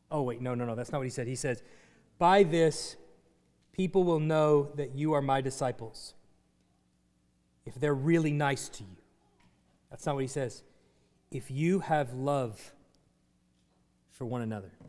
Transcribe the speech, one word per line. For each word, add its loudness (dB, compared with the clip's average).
Oh, 0
wait, -4
no, -2
no, -2
no, -4
that's -8
not -2
what -4
he -6
said. -6
He -6
says, -4
"By 8
this 2
people 2
will 4
know 4
that -6
you 0
are 2
my 2
disciples -6
if -14
they're 0
really 2
nice -2
to -16
you." -20
That's -18
not -2
what -4
he -4
says. -6
"If -12
you 0
have -2
love -4
for -10
one -6
another." -8